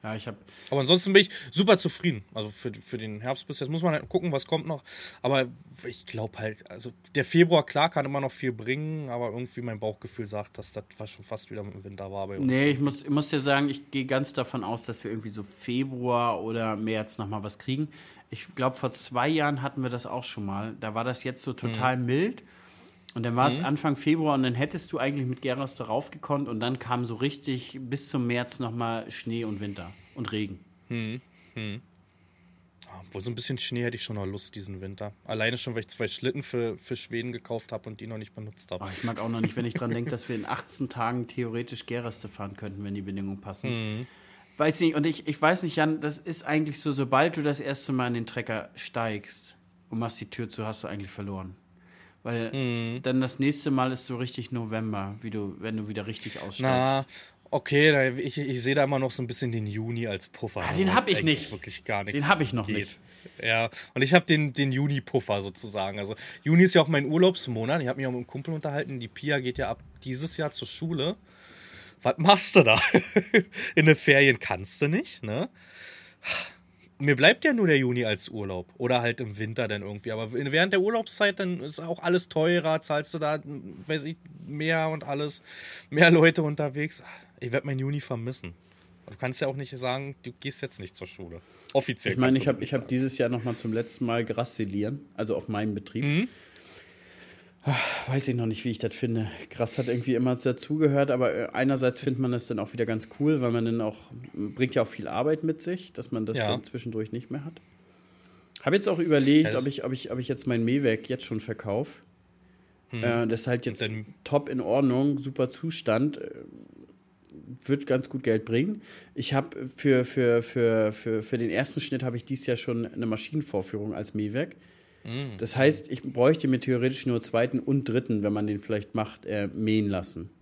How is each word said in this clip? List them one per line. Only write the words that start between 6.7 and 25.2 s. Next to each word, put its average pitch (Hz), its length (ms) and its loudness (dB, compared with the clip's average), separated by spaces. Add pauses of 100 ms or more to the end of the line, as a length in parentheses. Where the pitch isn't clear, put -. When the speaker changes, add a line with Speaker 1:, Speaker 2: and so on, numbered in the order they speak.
Speaker 2:
also 117 220 -12 (220)
der 139 100 2
Februar, 165 420 6
klar, 151 240 2
kann 143 160 0
immer 143 140 -2
noch 131 120 -2
viel 127 200 -2
bringen, 139 580 -4
aber 120 200 -4
irgendwie 123 300 -8
mein 117 180 -6
Bauchgefühl 110 480 -6
sagt, 104 300 -8
dass - 160 -14
das 104 120 -10 (140)
war 107 80 -10
schon - 180 -16
fast - 260 -12
wieder 107 120 -8
mit 101 120 -10
dem 98 100 -16
Winter 98 260 -12
war 98 180 -4
bei 98 100 -6
uns. 95 80 0
Speaker 1:
Nee, 135 240 4
ich 131 100 0
muss, 143 220 -2
ich - 80 -8
muss 147 200 2
dir 147 100 0
sagen, 139 280 2
ich 139 220 -8
geh 135 140 -2
ganz 135 280 0
davon 123 320 -4
aus, 113 200 -6
dass - 200 -10
wir 101 60 -6
irgendwie 110 200 -8
so 104 120 -10
Februar 120 1000 -2
oder 113 340 -2
März 110 420 -2
nochmal 104 240 -6
was 104 160 -8
kriegen. 143 300 -4 (420)
Ich - 240 -14
glaub, 127 220 0
vor 131 140 -2
zwei 123 380 -2
Jahren 147 340 0
hatten 139 200 -4
wir 127 80 -2
das 120 160 -6
auch 123 180 -6
schon 104 220 -6
mal. 101 340 -4
Da 107 140 -6
war 113 100 0
das 127 200 -4
jetzt 127 180 -6
so 131 100 -4
total 123 440 0
Speaker 2:
Mhm. 123 100 0
Speaker 1:
mild. 160 360 0 (680)
Und 117 120 -4
dann 117 100 0
war 127 140 6
es 135 100 2
Speaker 2:
Mhm. 170 60 -2
Speaker 1:
Anfang 143 320 0
Februar 156 400 2
und 131 80 4
dann 123 100 2
hättest 147 380 -2
du 160 80 -2
eigentlich 139 260 0